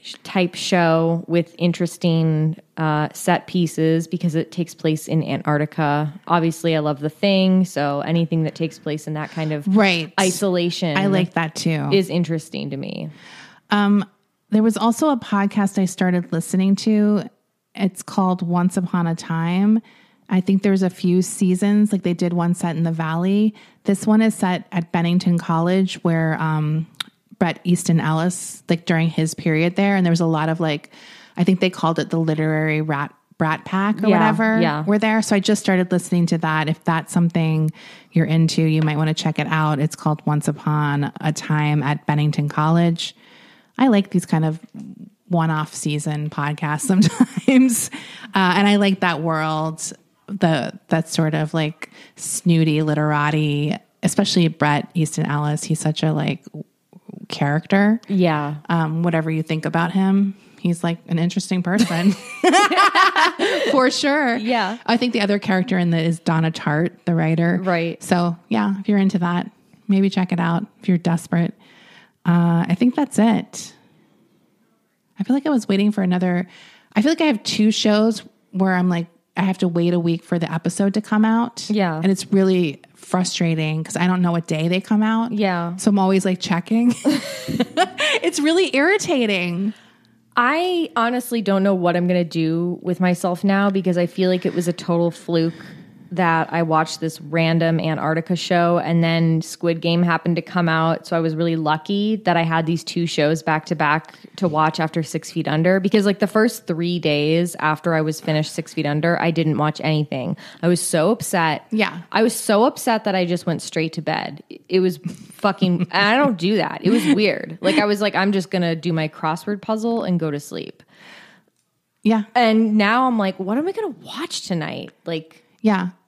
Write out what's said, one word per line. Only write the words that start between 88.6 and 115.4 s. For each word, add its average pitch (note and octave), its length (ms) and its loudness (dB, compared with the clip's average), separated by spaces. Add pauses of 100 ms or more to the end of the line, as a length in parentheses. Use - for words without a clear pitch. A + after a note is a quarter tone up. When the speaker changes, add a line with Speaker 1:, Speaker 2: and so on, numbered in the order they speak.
Speaker 2:
irritating. G#3+ 960 0 (640)
Speaker 1:
I E4 580 0
honestly A#3+ 480 -2
don't G3 200 2
know G3 120 2
what F3 220 2
I'm F3 100 0
gonna F3+ 180 2
do E3 580 -2
with F3+ 180 -4
myself F3+ 440 0
now, G3 260 2
because F#3 260 0
I F3 100 2
feel F#3 240 0
like F3+ 140 0
it F#3 100 -2
was E3+ 140 -2
a F3 40 0
total E3+ 380 -2
fluke E3 440 -2 (580)
that E3+ 400 0
I E3 120 0
watched D#3 340 0
this D#3+ 220 -8
random E3 580 0
Antarctica D#3+ 560 -2
show, F3 460 2
and E3+ 240 0
then E3 380 2
Squid E3+ 380 -4
Game E3+ 220 0
happened E3+ 320 0
to D#3+ 80 -2
come F3 260 -2
out. D#3+ 380 0
So F3 100 -2
I E3 40 0
was D#3+ 160 -2
really E3 180 0
lucky D#3+ 680 -2
that E3+ 120 2
I E3 60 2
had E3 240 0
these E3 160 -2
two E3+ 240 -2
shows D#3 380 0
back D#3 220 -2
to E3+ 100 -4
back D3+ 380 -2 (200)
to F#3+ 140 -2
watch D#3 320 0
after D#3+ 240 -2
Six - 260 -8
Feet D#3 160 -4
Under, E3 320 2
because, G3 280 2
like, G3+ 120 2
the G#3 80 2
first A3 400 0
three F3 320 -2
days D#3 640 0
after D#3 340 0
I D#3 60 2
was D#3 200 -4
finished D#3 320 -2
Six - 220 -10
Feet D3+ 120 -4
Under, D3+ 360 0
I E3+ 80 2
didn't D#3 260 0
watch D3+ 280 -2
anything. D3+ 520 -2 (280)
I - 40 -4
was F3 120 2
so E3+ 320 0
upset. E3 580 -2
Speaker 2:
Yeah. G#3+ 300 -2 (100)
Speaker 1:
I A3 140 2
was A3+ 100 2
so G#3+ 300 2
upset A3+ 400 0
that G3 100 -2
I F#3 100 0
just F3 220 -2
went E3+ 160 -2
straight D#3+ 300 -4
to D#3+ 100 -8
bed. - 400 -6 (260)
It F#3 120 2
was F#3 180 0
fucking, - 840 -2